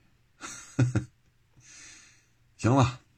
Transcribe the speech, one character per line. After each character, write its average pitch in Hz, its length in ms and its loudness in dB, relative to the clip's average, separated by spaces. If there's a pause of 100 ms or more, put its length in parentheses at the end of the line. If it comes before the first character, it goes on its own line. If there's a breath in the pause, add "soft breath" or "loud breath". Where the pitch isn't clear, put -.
(760 loud breath)
<laughs> - 320 -2 (1500 loud breath)
行 117 180 2
了， 127 240 2 (180)